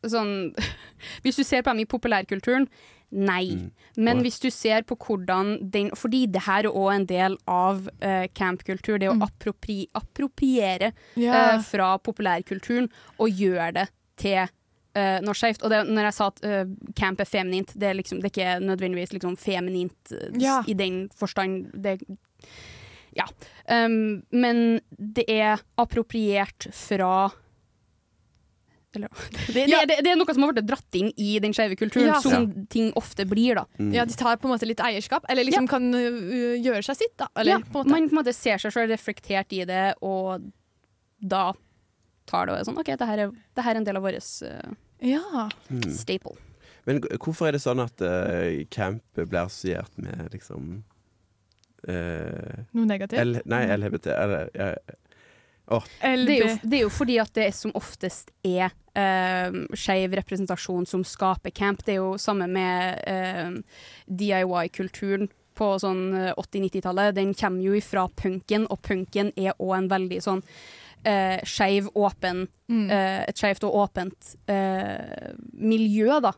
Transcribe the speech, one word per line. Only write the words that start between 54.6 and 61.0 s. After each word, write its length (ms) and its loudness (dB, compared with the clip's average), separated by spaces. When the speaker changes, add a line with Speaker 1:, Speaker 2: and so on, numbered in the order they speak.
Speaker 2:
åh. 140 2
Speaker 3:
L 240 4
B. 20 4
Speaker 1:
Det 140 6
er 60 6
jo, 120 0
det 100 2
er 40 4
jo 60 2
fordi 320 2
at 120 -2
det 140 2
er 40 2
som 220 -6
oftest 560 -8
er, 280 0
eh, 560 2
skeiv 400 0
representasjon 720 -2
som 160 -2